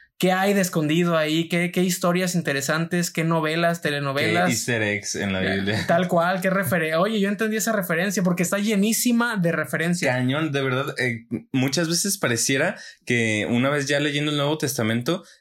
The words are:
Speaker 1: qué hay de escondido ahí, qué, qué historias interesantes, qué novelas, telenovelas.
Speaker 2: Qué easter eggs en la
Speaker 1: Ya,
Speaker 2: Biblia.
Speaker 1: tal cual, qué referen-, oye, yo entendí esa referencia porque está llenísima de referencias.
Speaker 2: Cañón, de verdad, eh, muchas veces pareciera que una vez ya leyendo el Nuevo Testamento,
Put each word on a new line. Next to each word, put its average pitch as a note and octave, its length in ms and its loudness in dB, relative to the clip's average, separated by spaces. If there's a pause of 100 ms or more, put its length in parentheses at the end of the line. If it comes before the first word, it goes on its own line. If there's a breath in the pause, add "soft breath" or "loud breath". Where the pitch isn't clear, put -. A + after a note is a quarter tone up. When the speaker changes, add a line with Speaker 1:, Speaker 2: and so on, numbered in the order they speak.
(160 loud breath)
Speaker 1:
qué F#3 140 2
hay F#3+ 220 2
de G3 80 2
escondido E3+ 560 0
ahí, D#3+ 320 0
qué, F3 240 0
qué F3+ 100 2
historias F3+ 520 0
interesantes, D#3+ 760 -2
qué E3 140 -2
novelas, E3 560 0
telenovelas. D3 640 0
Speaker 2:
Qué F3+ 80 2
easter A#2 280 -2
eggs G#2 340 -2
en G2 180 -2
la F#2+ 100 0
Speaker 1:
Ya, F#2+ 120 0
Speaker 2:
Biblia. G2+ 300 -2
Speaker 1:
tal F3 220 2
cual, F3 320 0
qué F#3+ 100 -2
referen-, F3+ 480 0
oye, G#3+ 220 0
yo G3 80 2
entendí G#3+ 300 -2
esa A3 160 -2
referencia F#3 500 0
porque F3+ 200 2
está F3 160 -2
llenísima A3+ 760 2
de E3+ 160 0
referencias. D#3 640 -2
Speaker 2:
Cañón, C#3 380 0
de C#3 80 0
verdad, C3+ 360 -2
eh, A#2 280 -2 (260)
muchas C3+ 380 2
veces F3 280 -2
pareciera C#3 640 0 (260 loud breath)
que A2 440 2
una A#2+ 200 2
vez C#3+ 180 0
ya C#3+ 120 2
leyendo D3 320 0
el D3 60 -2
Nuevo D3 200 0
Testamento, B2 680 -2 (160 loud breath)